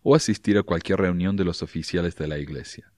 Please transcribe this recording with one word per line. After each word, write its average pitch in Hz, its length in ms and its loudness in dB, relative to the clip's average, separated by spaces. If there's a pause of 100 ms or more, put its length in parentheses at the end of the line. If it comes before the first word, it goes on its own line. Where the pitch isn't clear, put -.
o 135 120 4
asistir 107 440 2
a 98 60 4
cualquier 90 360 0
reunión 92 380 0
de 95 80 0
los 85 180 -2
oficiales 85 540 -4
de 76 100 -4
la 76 100 -4
iglesia. 73 600 -12